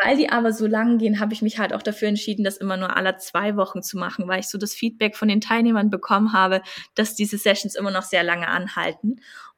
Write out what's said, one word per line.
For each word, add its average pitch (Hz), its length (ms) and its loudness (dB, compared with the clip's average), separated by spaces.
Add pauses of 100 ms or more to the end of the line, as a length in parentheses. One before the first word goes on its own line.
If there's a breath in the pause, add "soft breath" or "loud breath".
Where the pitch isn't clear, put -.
weil 240 140 4
die 294 140 2
aber 233 240 2
so 220 140 0
lang 226 320 4
gehen, 208 200 2
hab 214 140 0
ich - 80 -6
mich 220 180 -2
halt 196 140 0
auch - 100 -6
dafür 214 240 -2
entschieden, 208 380 -2
das 196 120 -2
immer 190 200 -4
nur 185 180 -2
alle 185 220 0
zwei 208 400 -2
Wochen 190 260 -2
zu - 140 -8
machen, 180 320 -4
weil 185 100 0
ich 208 80 -8
so 208 100 -8
das 208 160 -6
Feedback 226 440 -2
von 214 100 0
den 208 140 4
Teilnehmern 226 480 2
bekommen 208 420 2
habe, 190 300 4 (340 loud breath)
dass 214 200 0
diese 208 220 -2
Sessions 208 380 0
immer 196 160 -4
noch 190 120 -2
sehr 175 200 2
lange 170 240 0
anhalten. 180 680 -2 (400 loud breath)